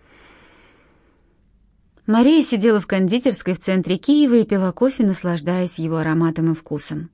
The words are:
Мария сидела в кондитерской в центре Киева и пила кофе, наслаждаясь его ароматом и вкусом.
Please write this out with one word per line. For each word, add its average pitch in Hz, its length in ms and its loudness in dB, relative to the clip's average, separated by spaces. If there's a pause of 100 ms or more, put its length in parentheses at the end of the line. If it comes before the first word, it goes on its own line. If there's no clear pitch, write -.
(2000)
Мария 254 380 4
сидела 214 380 0
в - 40 -10
кондитерской 190 680 0
в 175 60 -8
центре 185 360 -2
Киева 285 380 2
и 226 100 4
пила 190 300 -2
кофе, 254 320 0
наслаждаясь 175 760 -2
его 160 160 -4
ароматом 160 560 0
и - 20 0
вкусом. 156 600 -10